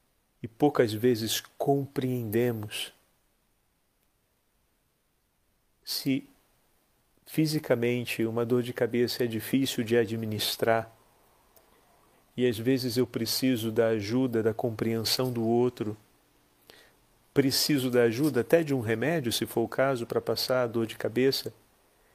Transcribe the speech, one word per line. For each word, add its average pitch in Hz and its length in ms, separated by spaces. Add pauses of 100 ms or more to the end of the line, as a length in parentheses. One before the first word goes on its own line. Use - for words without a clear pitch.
(420)
e 113 60
poucas 135 460
vezes 110 500 (140)
compreendemos. 123 1400 (3000)
Se - 420 (1000)
fisicamente 123 1000
uma 113 220
dor 123 180
de 120 80
cabeça 120 540
é - 20
difícil 127 560
de 113 140
administrar 113 920 (1500)
e 123 100
às 117 100
vezes 120 380
eu 123 100
preciso 117 680
da 113 160
ajuda, 113 520
da 110 120
compreensão 113 800
do 117 120
outro, 117 520 (1400)
preciso 131 560
da 120 120
ajuda 120 360
até 165 240
de 143 100
um 135 60
remédio, 120 500
se 110 160
for - 140
o 113 80
caso, 131 400
para 117 140
passar 127 420
a 120 40
dor 113 200
de 107 80
cabeça, 123 580 (600)